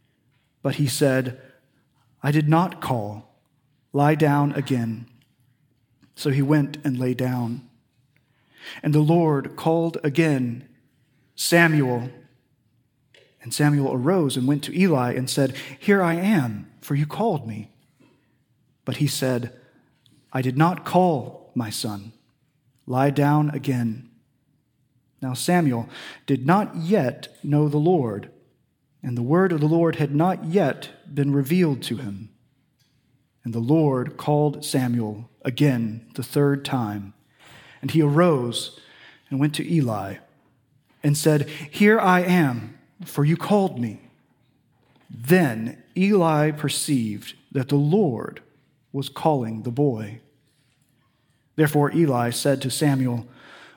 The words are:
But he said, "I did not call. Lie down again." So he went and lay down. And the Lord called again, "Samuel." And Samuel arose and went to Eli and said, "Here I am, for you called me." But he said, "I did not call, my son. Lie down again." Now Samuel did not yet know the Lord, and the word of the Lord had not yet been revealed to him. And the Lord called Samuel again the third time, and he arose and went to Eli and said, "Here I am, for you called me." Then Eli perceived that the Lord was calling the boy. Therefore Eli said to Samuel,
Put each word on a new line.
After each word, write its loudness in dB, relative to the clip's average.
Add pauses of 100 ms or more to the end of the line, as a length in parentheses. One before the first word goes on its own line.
(640)
But -2
he 0
said, 0 (840)
"I 0
did 2
not 2
call. -6 (560)
Lie 2
down 2
again." -4 (1080)
So -4
he 2
went 2
and -2
lay -2
down. -4 (1120)
And 0
the 6
Lord 2
called 0
again, 0 (640)
"Samuel." 2 (1300)
And -10
Samuel 2
arose 0
and -2
went 0
to -6
Eli 2
and -4
said, 0 (240)
"Here 4
I 2
am, 0 (120)
for -4
you 0
called -4
me." -12 (1120)
But -6
he 2
said, -2 (800)
"I -2
did -2
not 0
call, -2
my -4
son. -10 (760)
Lie 2
down 2
again." -4 (1120)
Now -6
Samuel 2 (380)
did 0
not 2
yet -2
know 2
the -2
Lord, 0 (720)
and -6
the -4
word 2
of -2
the 2
Lord 2
had -2
not 0
yet -2 (240)
been 0
revealed 0
to -6
him. -10 (1160)
And -6
the -4
Lord 2
called 0
Samuel -2 (160)
again 0 (100)
the -6
third 0
time, -4 (680)
and -6
he 4
arose 0 (520)
and -4
went 2
to -4
Eli -2 (840)
and 2
said, 2 (240)
"Here 6
I 4
am, 0 (320)
for -2
you 2
called 0
me." -6 (1080)
Then 0 (120)
Eli 2
perceived -4 (160)
that -4
the 2
Lord 0 (500)
was -6
calling -2
the -6
boy. -2 (1400)
Therefore 4
Eli 2
said 0
to -4
Samuel, 0 (500)